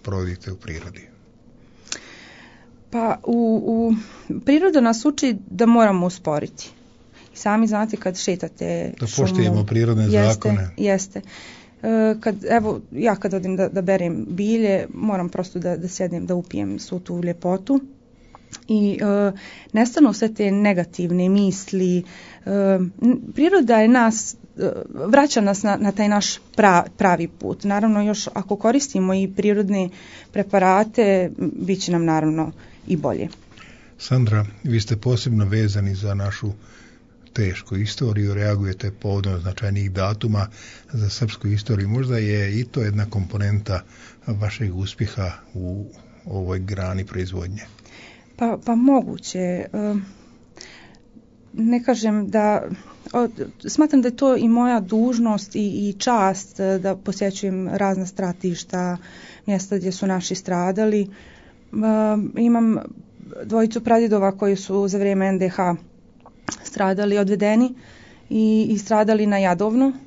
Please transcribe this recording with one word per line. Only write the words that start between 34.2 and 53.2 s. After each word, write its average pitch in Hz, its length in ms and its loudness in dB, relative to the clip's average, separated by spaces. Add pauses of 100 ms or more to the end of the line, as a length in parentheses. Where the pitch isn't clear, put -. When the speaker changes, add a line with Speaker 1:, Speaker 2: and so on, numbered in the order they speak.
Speaker 1:
vi 117 160 0
ste 107 180 -2
posebno 117 480 0
vezani 101 500 0
za 101 180 -4
našu 101 380 -4 (840)
tešku 95 380 -4
istoriju, 104 580 -2
reagujete 101 580 -2
povodom 98 500 -4
značajnijih 98 500 -4
datuma 101 560 -2 (440)
za 107 180 -2
srpsku - 380 -6
istoriju. 101 420 -2
Možda 127 280 -2
je 104 420 0
i 123 40 -2
to 123 180 -6
jedna 104 280 -2
komponenta 101 720 -2 (460)
vašeg 104 480 -4
uspjeha 95 560 -4 (220)
u 92 320 -6 (400)
ovoj 92 340 -6
grani 95 460 -6
proizvodnje. 92 560 -8 (760)
Speaker 2:
Pa, 226 300 -2
pa 233 100 0
moguće. 247 640 2
E, 180 260 -2 (1900)
ne 240 300 0
kažem 214 460 0
da, 208 340 2 (500)
o, 240 140 2 (400)